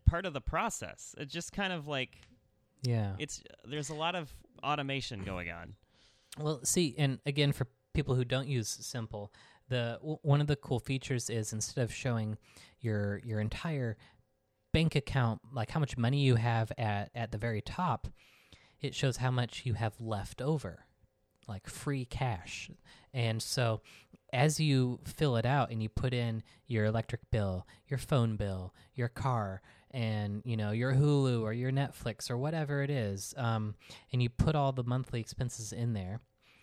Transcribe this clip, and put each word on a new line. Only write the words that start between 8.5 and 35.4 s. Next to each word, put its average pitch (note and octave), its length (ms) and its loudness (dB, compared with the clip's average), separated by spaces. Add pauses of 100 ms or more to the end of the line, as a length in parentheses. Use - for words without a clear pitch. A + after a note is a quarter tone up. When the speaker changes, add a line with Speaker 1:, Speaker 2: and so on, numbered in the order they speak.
Speaker 2:
Simple, G#2+ 640 -8 (360)
the A#2 320 -2
w-, D3+ 200 -6
one C#3+ 200 6
of D3 60 2
the D3 80 2
cool B2 240 -2
features C3 500 -2
is A2 240 -2
instead A2 300 -2
of - 100 -2
showing A2 440 -2 (420)
your, G#2 460 0
your A2 160 -2
entire B2 560 -2 (760)
bank D#3+ 220 4
account, A#2+ 460 2 (100)
like, A#2 200 -2
how D#3+ 100 2
much C3 160 0
money B2+ 240 4
you B2+ 140 8
have A2+ 420 4
at, G#2 360 0
at A#2 200 -4
the G#2+ 40 -2
very G#2+ 240 -2
top, - 460 -2 (720)
it C3 160 -4
shows C3 220 0
how B2+ 120 0
much B2 360 -2
you A#2+ 80 0
have G#2+ 260 -2
left G#2+ 420 -4
over, C3 440 -2 (640)
like, G2 180 -10
free C3+ 380 -4
cash. - 640 -4 (420)
And A2+ 300 0
so A2+ 380 2 (500)
as D3 300 4
you C3 420 4
fill C3+ 320 2
it A2+ 100 4
out C3 260 4
and A2 120 -2
you A2 60 -2
put B2+ 240 0
in A#2 280 0 (240)
your G#2+ 200 2
electric A2+ 460 0
bill, G2 360 2 (200)
your C3+ 100 -2
phone A#2 400 2
bill, F#2+ 360 -4 (200)
your A#2+ 160 0
car, G#2 520 -2 (320)
and, G#2+ 520 0
you A#2+ 100 -2
know, G#2+ 160 0
your B2 220 2
Hulu C3+ 480 6
or G#2+ 100 -2
your B2 180 -2
Netflix C3 640 -2
or A#2+ 60 -2
whatever D3 440 -2
it C#3 80 0
is, G2+ 460 -2
um, A2+ 400 0 (380)
and B2 100 4
you A#2+ 60 2
put - 260 2
all C#3 160 2
the B2+ 140 -2
monthly B2 340 -2
expenses A2+ 540 -6